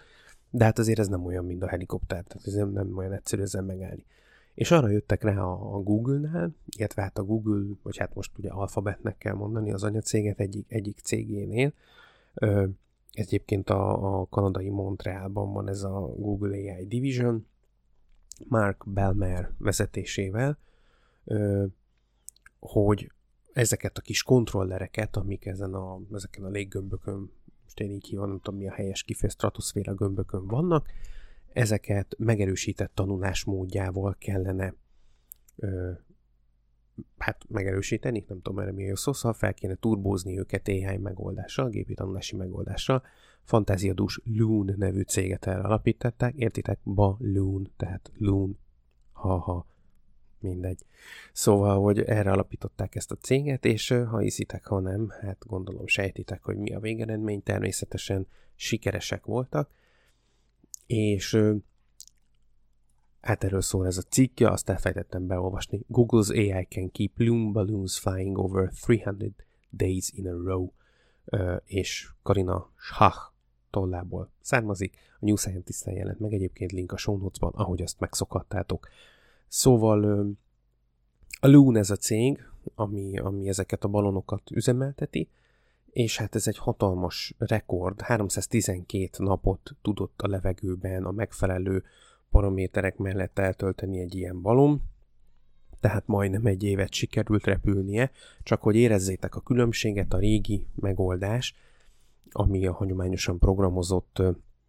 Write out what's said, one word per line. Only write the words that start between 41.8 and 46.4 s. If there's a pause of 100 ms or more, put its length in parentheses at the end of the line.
tanulási
megoldással. (400)
Fantáziadús (160)
Loon
nevű
céget
erre
alapították,
értitek?